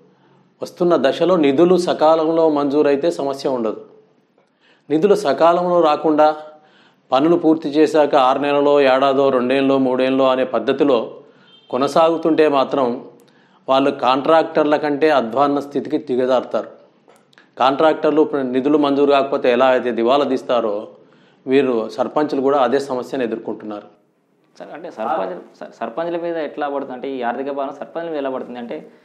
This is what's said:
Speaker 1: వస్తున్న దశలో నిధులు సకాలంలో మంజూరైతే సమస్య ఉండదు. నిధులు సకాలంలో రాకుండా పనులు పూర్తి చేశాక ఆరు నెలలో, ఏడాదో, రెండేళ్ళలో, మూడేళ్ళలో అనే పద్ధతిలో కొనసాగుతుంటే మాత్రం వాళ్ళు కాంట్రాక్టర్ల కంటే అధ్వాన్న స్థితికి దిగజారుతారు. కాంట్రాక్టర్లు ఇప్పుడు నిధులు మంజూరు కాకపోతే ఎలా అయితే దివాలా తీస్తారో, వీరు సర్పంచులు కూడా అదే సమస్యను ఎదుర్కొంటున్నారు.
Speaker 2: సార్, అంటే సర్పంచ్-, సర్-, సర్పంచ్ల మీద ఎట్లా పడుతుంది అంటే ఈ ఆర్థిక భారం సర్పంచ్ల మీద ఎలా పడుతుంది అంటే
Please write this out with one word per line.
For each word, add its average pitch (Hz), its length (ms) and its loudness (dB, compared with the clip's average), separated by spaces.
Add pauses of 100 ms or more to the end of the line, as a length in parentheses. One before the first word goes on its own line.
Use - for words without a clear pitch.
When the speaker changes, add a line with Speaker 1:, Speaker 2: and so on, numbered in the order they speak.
(640)
Speaker 1:
వస్తున్న 175 340 0
దశలో 147 400 2
నిధులు 165 400 4
సకాలంలో 160 720 2
మంజూరైతే 143 600 2
సమస్య 139 380 -4
ఉండదు. 117 380 -4 (1040)
నిధులు 170 240 4
సకాలంలో 170 680 2
రాకుండా 151 560 2 (760)
పనులు 156 240 4
పూర్తి 156 320 0
చేశాక 151 460 2
ఆరు 135 240 4
నెలలో, 143 420 2
ఏడాదో, 135 480 4
రెండేళ్ళలో, 135 500 2
మూడేళ్ళలో 131 500 0
అనే 127 160 0
పద్ధతిలో 123 760 -2 (500)
కొనసాగుతుంటే 156 760 2
మాత్రం 135 560 -2 (640)
వాళ్ళు 139 220 2
కాంట్రాక్టర్ల 147 840 2
కంటే 147 340 0
అధ్వాన్న 139 500 0
స్థితికి 139 380 -6
దిగజారుతారు. 123 800 -4 (800)
కాంట్రాక్టర్లు 156 640 2
ఇప్పుడు 147 200 -2
నిధులు 131 360 0
మంజూరు 143 320 2
కాకపోతే 135 420 0
ఎలా 127 140 2
అయితే 123 240 2
దివాలా 120 340 0
తీస్తారో, 117 640 -4 (580)
వీరు 127 420 0
సర్పంచులు 139 520 -4
కూడా 139 180 2
అదే 127 200 2
సమస్యను 135 440 -6
ఎదుర్కొంటున్నారు. 110 760 -10 (600)
Speaker 2:
సార్, 90 120 -18
అంటే 165 200 -16
సర్పంచ్-, 180 720 -8
సర్-, - 120 -18
సర్పంచ్ల 170 440 -8
మీద 170 200 -6
ఎట్లా 147 320 -6
పడుతుంది 131 260 -8
అంటే 127 160 -10
ఈ 131 120 -8
ఆర్థిక 127 280 -6
భారం 139 300 -8
సర్పంచ్ల 165 280 -10
మీద 156 80 -6
ఎలా 139 140 -4
పడుతుంది 123 280 -10
అంటే - 320 -14 (140)